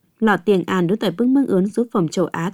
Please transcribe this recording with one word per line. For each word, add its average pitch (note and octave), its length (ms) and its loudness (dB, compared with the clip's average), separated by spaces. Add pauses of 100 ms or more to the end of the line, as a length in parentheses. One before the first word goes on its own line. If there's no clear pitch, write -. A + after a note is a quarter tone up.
(200)
lọ G#3+ 180 2
tiền F#3 300 2
an F#3 200 0
đối G3+ 100 0
tỏi G#3 200 -2
bưng B3 160 2
mương C#4 140 2
ướn F#3+ 180 2
giúp A3+ 260 -2
phòng F3+ 160 0
châu F3 180 -2
Á E3 280 -4